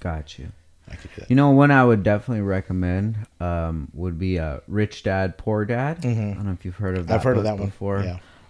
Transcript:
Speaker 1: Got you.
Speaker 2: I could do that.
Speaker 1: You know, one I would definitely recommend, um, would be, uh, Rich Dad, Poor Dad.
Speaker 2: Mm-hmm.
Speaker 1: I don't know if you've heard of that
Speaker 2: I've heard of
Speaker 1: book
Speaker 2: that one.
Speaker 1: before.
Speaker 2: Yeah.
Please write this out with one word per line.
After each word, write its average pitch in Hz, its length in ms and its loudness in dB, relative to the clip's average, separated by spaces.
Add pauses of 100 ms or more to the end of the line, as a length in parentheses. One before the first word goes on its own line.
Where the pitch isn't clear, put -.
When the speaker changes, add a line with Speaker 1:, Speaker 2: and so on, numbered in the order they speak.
Speaker 1:
Got 80 380 -8
you. 65 100 -14 (420)
Speaker 2:
I - 60 -14
could - 180 -20
do - 80 -16
that. - 80 -8
Speaker 1:
You 127 60 6
know, 143 140 8
one 143 200 8
I 135 140 6
would 117 180 6
definitely 104 400 0
recommend, 95 720 -2 (240)
um, 82 540 -4
would 87 240 -6
be, 92 200 -2
uh, 78 280 -6
Rich 104 380 -4
Dad, 95 340 -2
Poor 107 260 -2
Dad. 135 380 -4
Speaker 2:
Mm-hmm. 110 300 -2
Speaker 1:
I - 20 -8
don't 101 120 -8
know 98 60 -2
if 90 120 -8
you've 92 120 -10
heard 92 220 -4
of 87 80 -4
that 107 80 0
Speaker 2:
I've 107 100 2
heard 127 140 2
of 101 60 0
Speaker 1:
book 107 80 0
Speaker 2:
that 101 60 -6
one. 98 100 -4
Speaker 1:
before. 98 340 -4
Speaker 2:
Yeah. 90 160 -6 (320)